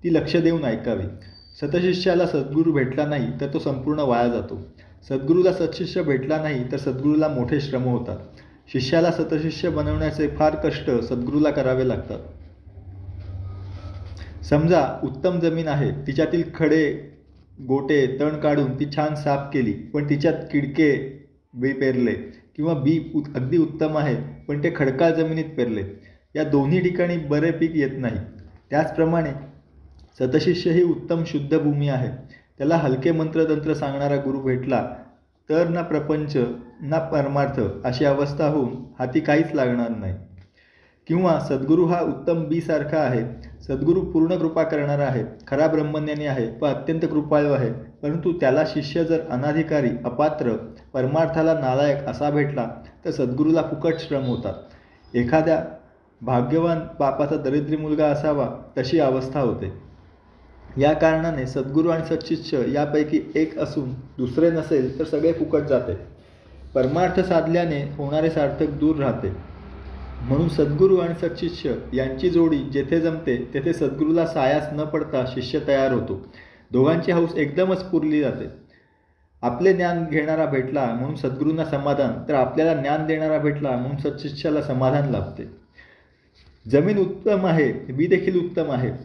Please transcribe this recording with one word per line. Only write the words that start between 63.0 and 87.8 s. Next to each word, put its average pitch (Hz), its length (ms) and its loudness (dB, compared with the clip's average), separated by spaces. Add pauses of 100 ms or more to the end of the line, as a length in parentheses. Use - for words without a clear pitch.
एक 156 240 0
असून 139 340 -4
दुसरे 131 580 0
नसेल 151 480 0
तर 160 60 -2
सगळे 156 280 0
फुकट 156 280 0
जाते. 131 340 0 (800)
परमार्थ 160 460 2
साधल्याने 165 640 2
होणारे 147 480 0
सार्थक 151 400 0
दूर 151 260 2
राहते. 110 600 -4 (640)
म्हणून 143 260 2
सद्गुरू 151 480 4
आणि 170 180 -2
सत्शिष्य 165 600 -4 (180)
यांची 131 380 0
जोडी 165 280 4
जेथे 139 420 0
जमते 156 540 -2
तेथे 143 180 0
सद्गुरूला 156 540 0
सायास 147 460 0
न 151 120 -2
पडता 151 440 -2
शिष्य 131 380 -4
तयार 135 260 2
होतो. 101 340 -2 (460)
दोघांची 160 400 4
हौस 170 220 2
एकदमच 175 500 0
पुरली 151 360 2
जाते. - 300 -2 (920)
आपले 175 300 4
ज्ञान 175 320 0
घेणारा 156 420 0
भेटला 135 380 0
म्हणून 123 300 -2
सद्गुरूंना 147 500 -2
समाधान, 139 640 -2
तर 151 60 0
आपल्याला 151 460 2
ज्ञान 147 260 0
देणारा 156 320 0
भेटला 147 320 0
म्हणून 127 260 -2
सत्शिष्याला 147 640 -2
समाधान 139 460 2
लाभते. 104 420 -4 (1200)
जमीन 180 280 4
उत्तम 190 480 0
आहे, 156 260 4
बी 135 340 -2